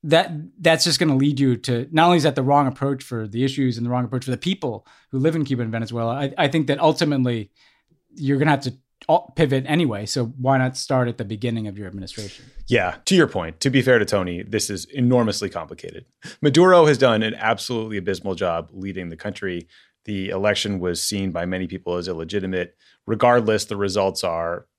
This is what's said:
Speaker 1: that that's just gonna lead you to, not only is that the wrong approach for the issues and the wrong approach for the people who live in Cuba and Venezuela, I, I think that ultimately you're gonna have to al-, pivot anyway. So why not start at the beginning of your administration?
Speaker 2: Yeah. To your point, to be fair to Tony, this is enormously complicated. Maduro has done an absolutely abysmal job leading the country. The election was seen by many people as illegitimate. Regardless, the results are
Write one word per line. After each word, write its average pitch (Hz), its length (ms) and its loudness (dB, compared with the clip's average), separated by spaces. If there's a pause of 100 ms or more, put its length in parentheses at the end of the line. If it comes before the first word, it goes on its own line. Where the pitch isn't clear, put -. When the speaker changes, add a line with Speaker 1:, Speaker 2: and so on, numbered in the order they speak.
Speaker 1:
that 165 260 2 (300)
that's 160 240 4
just 165 160 0
gonna 156 160 4
lead 139 240 2
you 127 160 4
to, 123 340 -4
not 160 140 4
only 175 140 6
is 147 40 2
that 143 140 2
the 135 80 0
wrong 143 240 4
approach 135 340 -4
for 113 240 -6
the 113 160 -4
issues 135 340 0
and 117 80 -6
the 120 60 -4
wrong 123 140 0
approach 123 220 -4
for 131 40 -6
the 123 60 -2
people 127 500 -4 (240)
who 131 80 -4
live 156 160 2
in 156 100 0
Cuba 131 200 -2
and 110 80 -6
Venezuela, 117 420 -4
I, 139 240 -4
I 156 80 2
think 143 220 0
that 139 100 0
ultimately 139 720 0 (640)
you're 139 240 -2
gonna 151 140 4
have 139 100 2
to 127 120 -6 (340)
al-, - 260 0
pivot 139 320 0
anyway. 120 400 0
So 120 200 -2
why 131 320 0
not 127 180 0
start 127 320 0
at 113 100 -6
the 110 60 -6
beginning 110 420 -4
of 98 100 -10
your 101 120 -10
administration? 98 560 -12 (240)
Speaker 2:
Yeah. 95 280 0 (100)
To 190 80 2
your 165 120 8
point, 82 340 -6
to 139 100 0
be 127 120 2
fair 123 160 6
to 104 60 4
Tony, 90 380 -2
this 104 280 -4
is 95 160 -8
enormously 120 640 0
complicated. - 560 -12 (340)
Maduro 165 460 8
has 143 120 4
done 113 240 4
an 110 120 -2
absolutely 110 640 -4
abysmal 92 380 -4
job 85 360 -2
leading 92 380 -10
the 82 60 -14
country. 90 500 -8 (380)
The 98 260 -6
election 101 480 0
was 87 240 -2
seen 98 300 -4
by 85 140 -4
many 92 200 -4
people 90 300 -6
as 87 120 -6
illegitimate. 90 680 -6 (300)
Regardless, 113 600 2
the 104 100 -8
results 98 480 -2
are 85 420 -4 (120)